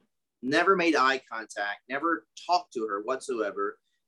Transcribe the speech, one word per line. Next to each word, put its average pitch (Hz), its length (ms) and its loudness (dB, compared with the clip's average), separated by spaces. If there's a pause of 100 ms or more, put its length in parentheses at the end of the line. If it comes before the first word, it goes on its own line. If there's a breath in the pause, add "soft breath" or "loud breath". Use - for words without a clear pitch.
(420)
never 165 320 4
made 170 220 4
eye 131 240 4 (100)
contact, 107 580 -6
never 160 380 -2 (200)
talked 175 280 0
to 110 120 -4
her 101 160 -4
whatsoever. 104 760 -4 (300)